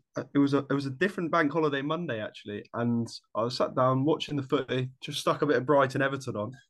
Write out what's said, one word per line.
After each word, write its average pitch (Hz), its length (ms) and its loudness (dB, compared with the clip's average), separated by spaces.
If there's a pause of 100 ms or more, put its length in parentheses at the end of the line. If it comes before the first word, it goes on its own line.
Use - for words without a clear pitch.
(340)
it 139 40 4
was 139 160 6
a, 139 140 2
it 139 60 0
was 139 120 -2
a 135 40 -4
different 180 400 -2
bank 160 220 2
holiday 151 280 2
Monday, 147 400 -4
actually, 104 440 -10 (100)
and 117 320 0 (280)
I 107 100 0
was 120 120 -4
sat - 200 -2
down 131 280 4
watching 156 320 0
the 139 60 -2
footy, 131 480 -2 (100)
just 147 200 -8
stuck - 220 0
a 156 40 0
bit 139 100 4
of 127 100 0
Brighton 139 360 4
Everton 135 340 -2
on, 107 160 -4 (180)